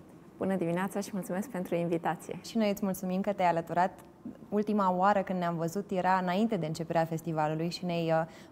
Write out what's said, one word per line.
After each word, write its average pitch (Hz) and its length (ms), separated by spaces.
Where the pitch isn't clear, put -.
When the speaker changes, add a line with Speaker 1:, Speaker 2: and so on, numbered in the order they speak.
Speaker 1:
Bună 190 180
dimineața 175 440
și 202 140
mulțumesc 185 360
pentru 180 260
invitație! 170 680
Speaker 2:
Și - 120
noi 214 120
îți 202 160
mulțumim 185 360
că 202 120
te-ai 185 160
alăturat. 165 420
Ultima 208 480
oară 196 240
când 185 180
ne-am 170 160
văzut 165 360
era 185 300
înainte 202 340
de 165 100
începerea 165 400
festivalului 160 640
și 170 160
ne-ai, 170 260
uh, 160 140